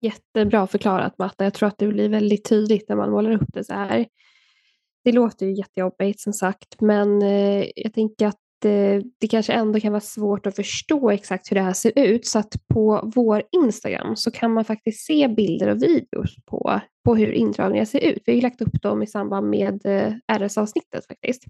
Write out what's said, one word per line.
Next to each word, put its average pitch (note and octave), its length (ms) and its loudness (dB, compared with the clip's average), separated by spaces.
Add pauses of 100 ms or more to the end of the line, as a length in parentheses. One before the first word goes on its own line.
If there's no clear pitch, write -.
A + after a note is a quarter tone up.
Jättebra G#3+ 640 0
förklarat, G3 520 0
Matta. F#3+ 260 -4
Jag G3 100 0
tror - 120 0
att G3+ 120 -2
det G#3 80 0
blir G#3 220 0
väldigt G#3 400 0
tydligt G#3+ 400 2
när G#3 80 -2
man G3+ 140 -2
målar G#3 200 0
upp G#3+ 220 0
det G3 120 -8
så F#3+ 100 -12
här. G3+ 320 -2 (960)
Det B3 80 4
låter A#3 340 2
ju G3 80 -2
jättejobbigt F#3+ 680 -4
som G#3 120 -6
sagt, - 480 -6
men, G#3 420 4
eh, G3+ 420 2 (120)
jag - 180 -8
tänker G#3+ 320 -2
att G#3 120 -4 (260)
eh, G3+ 380 2 (180)
det A3 100 -2
kanske A3+ 220 0
ändå G#3+ 280 0
kan G#3+ 120 -2
vara G#3 80 -2
svårt G#3 460 -4
att G3+ 100 -6
förstå B3+ 540 -2
exakt G3 400 -4
hur G#3+ 40 0
det G3 80 2
här F#3 100 0
ser G#3+ 260 2
ut. A#3+ 280 4
Så - 120 0
att G#3+ 160 -4 (200)
på G#3+ 400 2
vår G#3+ 280 2 (100)
Instagram A3 640 0
så - 140 -4
kan A3+ 220 -2
man A3+ 120 0
faktiskt A3 420 -6
se D4 220 4
bilder G#3 400 0
och G#3 140 0
videos - 600 0
på, - 360 -2 (240)
på A#3+ 100 6
hur G#3+ 180 2
indragningar G#3+ 520 0
ser A#3+ 160 -2
ut. - 260 0
Vi A#3+ 60 0
har A#3+ 40 2
ju A#3+ 60 2
lagt B3 180 -2
upp - 220 -2
dem G#3 200 -2
i G#3+ 40 -6
samband G3+ 440 -4
med, G3+ 360 -2
eh, G3+ 280 0 (120)
R G#3 160 0
S-avsnittet G#3+ 640 -4
faktiskt. - 440 -8